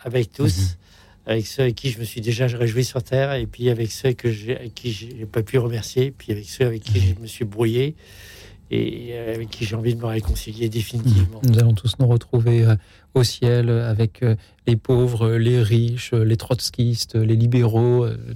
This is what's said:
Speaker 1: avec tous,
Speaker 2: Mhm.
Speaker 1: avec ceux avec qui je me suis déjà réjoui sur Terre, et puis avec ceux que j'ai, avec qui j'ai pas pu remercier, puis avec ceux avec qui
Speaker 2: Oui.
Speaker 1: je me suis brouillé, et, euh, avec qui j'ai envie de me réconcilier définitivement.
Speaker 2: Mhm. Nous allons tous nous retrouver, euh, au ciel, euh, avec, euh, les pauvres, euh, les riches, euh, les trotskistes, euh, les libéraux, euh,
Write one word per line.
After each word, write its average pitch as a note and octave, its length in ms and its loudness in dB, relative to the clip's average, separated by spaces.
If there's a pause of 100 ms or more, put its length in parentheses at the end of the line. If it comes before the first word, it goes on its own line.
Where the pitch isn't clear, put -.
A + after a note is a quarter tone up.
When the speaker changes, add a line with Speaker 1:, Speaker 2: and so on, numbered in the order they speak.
Speaker 1:
avec B2 300 -2
tous, G2 260 0
Speaker 2:
Mhm. - 720 -6
Speaker 1:
avec A2 140 -2
ceux - 180 -4
avec A#2+ 100 0
qui C3+ 160 -6
je A2 100 -8
me A#2 40 -8
suis A2 180 -10
déjà A#2 240 0
réjoui A#2+ 380 0
sur B2 180 -6
Terre, C3+ 320 0
et B2 120 -4
puis B2 220 -2
avec A2+ 240 -2
ceux C3 200 -2
que A#2 180 -2
j'ai, A2 260 -6
avec A#2+ 180 -14
qui B2 160 -8
j'ai A2+ 360 -12
pas G#2+ 160 -4
pu B2+ 160 0
remercier, A#2+ 520 -2
puis - 220 -10
avec G#2 160 -8
ceux - 160 -2
avec A2+ 180 -4
qui G#2+ 120 -2
Speaker 2:
Oui. F#2+ 240 4
Speaker 1:
je A2+ 40 -16
me A2+ 40 -14
suis - 180 -8
brouillé, A#2 520 -2 (760)
et, A#2 420 -4
euh, A#2 220 -6
avec A2+ 160 -8
qui - 160 -8
j'ai A2 100 -6
envie A#2 180 0
de A#2 60 -8
me A#2 60 -6
réconcilier A2 640 -4
définitivement. A2 760 0
Speaker 2:
Mhm. B2 60 6
Nous A2 80 6
allons A#2 160 6
tous - 240 -2
nous C3 80 2
retrouver, A#2 580 2
euh, A2 120 6 (360)
au B2+ 120 4
ciel, A#2+ 440 0
euh, A#2 220 0
avec, A2 320 0
euh, A2+ 120 4 (320)
les A#2+ 100 4
pauvres, A#2+ 500 2
euh, A2+ 100 2
les A#2+ 240 2
riches, A#2 540 0
euh, A2 100 4
les A2 140 2
trotskistes, - 760 -2
euh, A2 100 2
les A2+ 100 4
libéraux, A#2+ 680 4
euh, A2+ 120 -4 (200)